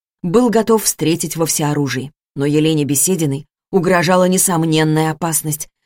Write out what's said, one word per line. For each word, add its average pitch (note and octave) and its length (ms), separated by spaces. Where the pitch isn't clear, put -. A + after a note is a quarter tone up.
был A3 280
готов A3 340
встретить D#3+ 520
во E3 100
всеоружии. C#3+ 640
Но C#3 100
Елене D3+ 380
Бесединой C#3+ 640
угрожала F3+ 560
несомненная D#3+ 840
опасность, D#3 580